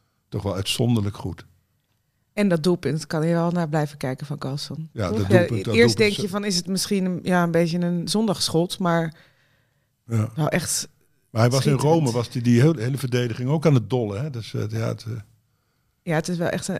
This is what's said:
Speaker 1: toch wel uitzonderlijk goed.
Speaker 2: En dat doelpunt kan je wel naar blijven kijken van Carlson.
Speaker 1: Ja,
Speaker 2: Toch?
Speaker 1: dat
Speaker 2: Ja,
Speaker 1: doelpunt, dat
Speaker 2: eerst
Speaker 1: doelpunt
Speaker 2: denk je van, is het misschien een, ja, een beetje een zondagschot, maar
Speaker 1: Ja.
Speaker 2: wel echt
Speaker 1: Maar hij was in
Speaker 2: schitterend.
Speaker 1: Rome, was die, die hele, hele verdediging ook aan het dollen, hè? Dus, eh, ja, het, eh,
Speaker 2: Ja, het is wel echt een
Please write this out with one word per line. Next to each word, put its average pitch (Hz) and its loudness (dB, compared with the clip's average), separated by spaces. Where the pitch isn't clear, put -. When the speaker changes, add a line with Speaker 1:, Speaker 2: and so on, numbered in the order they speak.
Speaker 1:
toch 107 -6
wel 98 -2
uitzonderlijk 104 0
goed. - -10
Speaker 2:
En 208 2
dat 170 2
doelpunt 170 0
kan 160 -2
je 170 2
wel 170 2
naar 170 0
blijven 147 -2
kijken 131 -6
van 139 -6
Carlson. 143 -8
Speaker 1:
Ja, 104 -2
Speaker 2:
Toch? 113 0
Speaker 1:
dat 98 0
Speaker 2:
Ja, 98 2
Speaker 1:
doelpunt, 117 0
dat 113 -2
Speaker 2:
eerst - 4
Speaker 1:
doelpunt - -
Speaker 2:
denk 208 2
je 202 -4
van, 202 -4
is 202 -2
het 175 -4
misschien 190 -2
een, 180 -2
ja, 180 2
een 170 2
beetje 170 2
een 175 0
zondagschot, 180 0
maar 170 0
Speaker 1:
Ja. 107 0
Speaker 2:
wel 151 0
echt - -2
Speaker 1:
Maar 110 -2
hij 120 6
was 135 0
in 151 4
Speaker 2:
schitterend. 143 4
Speaker 1:
Rome, 135 2
was 117 -2
die, 123 -4
die 120 6
hele, 156 4
hele 127 -2
verdediging 123 -2
ook 156 0
aan 151 8
het 107 2
dollen, 107 0
hè? 156 -6
Dus, 113 -10
eh, 113 -4
ja, 110 -4
het, 110 -8
eh, 110 -8
Speaker 2:
Ja, 170 -4
het 165 -2
is 180 -2
wel 170 -2
echt - -4
een 180 -4